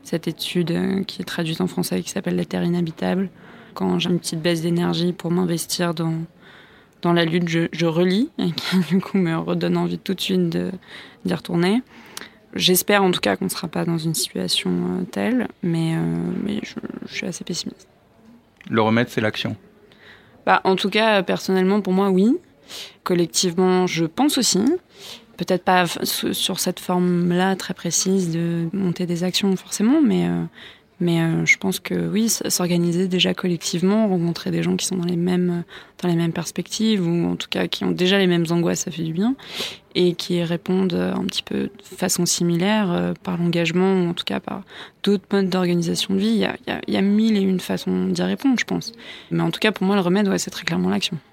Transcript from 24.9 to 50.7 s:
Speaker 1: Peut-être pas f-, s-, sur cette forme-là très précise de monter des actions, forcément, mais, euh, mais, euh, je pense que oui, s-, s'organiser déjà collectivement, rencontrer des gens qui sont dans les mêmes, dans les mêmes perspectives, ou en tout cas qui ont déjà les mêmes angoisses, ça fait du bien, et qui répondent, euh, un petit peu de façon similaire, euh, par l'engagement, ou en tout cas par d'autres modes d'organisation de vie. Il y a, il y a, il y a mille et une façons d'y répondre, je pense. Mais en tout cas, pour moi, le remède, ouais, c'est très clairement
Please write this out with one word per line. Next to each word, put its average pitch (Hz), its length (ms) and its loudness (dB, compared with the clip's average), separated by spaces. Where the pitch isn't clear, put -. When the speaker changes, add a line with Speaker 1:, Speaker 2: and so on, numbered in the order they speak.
Speaker 1:
Peut-être 180 280 -2
pas 180 200 4
f-, - 160 -4
s-, - 320 -2
sur - 280 -4
cette 180 200 -4
forme-là 180 760 2
très - 180 -8
précise 185 560 0
de 170 420 -2
monter 180 320 -2
des 170 180 -2
actions, 185 340 2
forcément, 247 460 2
mais, 185 240 4
euh, 175 180 0
mais, 170 220 2
euh, 165 260 0
je - 100 2
pense 190 240 -4
que - 140 -6
oui, 175 300 0
s-, 220 240 0
s'organiser 175 580 2
déjà 180 280 0
collectivement, 185 760 0
rencontrer 170 420 -2
des 165 120 -2
gens 180 140 0
qui - 100 -4
sont 190 100 -4
dans 175 100 -2
les 175 100 -2
mêmes, 175 480 0
dans 180 60 0
les 170 60 2
mêmes 165 180 0
perspectives, 185 760 -2
ou 170 200 0
en - 100 -2
tout - 120 -8
cas 185 200 -2
qui - 160 -6
ont 180 60 0
déjà 180 280 2
les 196 80 4
mêmes 170 240 2
angoisses, 170 300 0
ça - 100 -8
fait 165 120 -6
du 160 120 -4
bien, 214 200 0
et 180 200 2
qui 175 280 -4
répondent, 175 500 0
euh, 180 220 -2
un - 100 -2
petit - 180 -6
peu - 140 -6
de - 140 -2
façon 175 300 0
similaire, 180 640 0
euh, 175 300 -2
par 175 160 -4
l'engagement, 170 560 2
ou 175 160 2
en 175 40 -4
tout - 100 -8
cas 196 160 -4
par 202 220 -8
d'autres 202 300 2
modes 196 160 2
d'organisation 175 640 0
de 196 60 2
vie. 214 80 2
Il 226 80 2
y 190 80 2
a, - 100 -2
il - 40 -6
y 87 60 -2
a, - 100 -6
il - 80 -2
y - 40 2
a - 20 2
mille 208 380 4
et - 20 4
une 190 200 2
façons 185 480 -2
d'y 180 140 0
répondre, 202 360 2
je - 80 -2
pense. 175 260 -4
Mais 165 120 0
en 170 80 2
tout - 80 -6
cas, 214 140 2
pour 190 140 -2
moi, 202 100 4
le 196 60 2
remède, 190 260 2
ouais, 190 100 0
c'est 185 120 -6
très - 140 -12
clairement 180 260 2